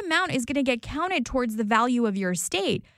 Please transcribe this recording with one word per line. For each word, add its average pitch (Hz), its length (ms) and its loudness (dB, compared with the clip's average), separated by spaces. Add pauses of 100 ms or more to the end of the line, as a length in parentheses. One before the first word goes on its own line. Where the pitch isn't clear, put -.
amount 339 280 0
is 254 120 -2
gonna 277 200 0
get 240 180 0
counted 320 420 -2
towards 247 300 -2
the 226 80 -2
value 233 440 4
of 196 100 0
your 185 160 0
estate. 320 520 -2 (140)